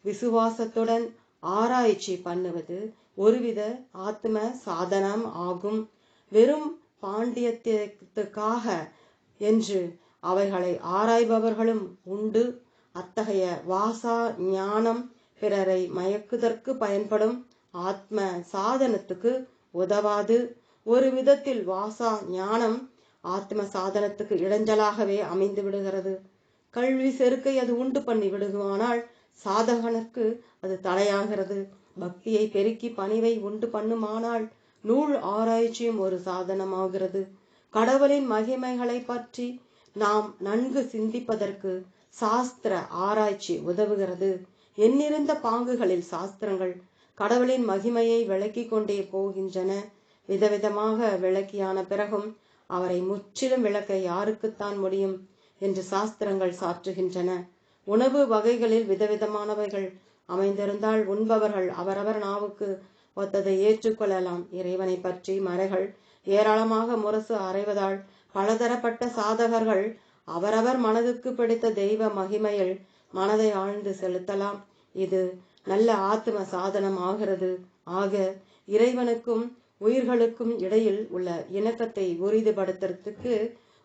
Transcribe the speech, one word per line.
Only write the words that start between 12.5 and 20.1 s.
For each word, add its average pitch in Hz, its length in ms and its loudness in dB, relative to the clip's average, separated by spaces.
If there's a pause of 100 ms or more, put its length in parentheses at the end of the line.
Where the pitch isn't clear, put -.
அத்தகைய 196 500 -2 (200)
வாசா 220 520 0 (280)
ஞானம் 208 560 0 (360)
பிறரை 190 440 2 (100)
மயக்குதற்கு 214 840 -2
பயன்படும். 214 600 0 (380)
ஆத்ம 196 540 -4 (200)
சாதனத்துக்கு 226 840 0 (420)
உதவாது. 208 640 2 (480)